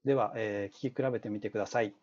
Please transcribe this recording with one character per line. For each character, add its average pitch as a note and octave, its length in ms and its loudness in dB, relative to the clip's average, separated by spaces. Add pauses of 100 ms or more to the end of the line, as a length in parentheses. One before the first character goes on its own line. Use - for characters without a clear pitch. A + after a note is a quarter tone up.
で C#3 100 4
は、 A#2 200 2
え G2+ 380 -2
ー、 - 40 -20
聞 C3 180 -2
き C3 100 0
比 C3 80 2
べ A2+ 80 -2
て A2 80 -8
み G#2 120 -4
て G#2+ 100 -4
く A2 80 -4
だ G2 80 0
さ A#2+ 160 0
い。 G#2 200 -2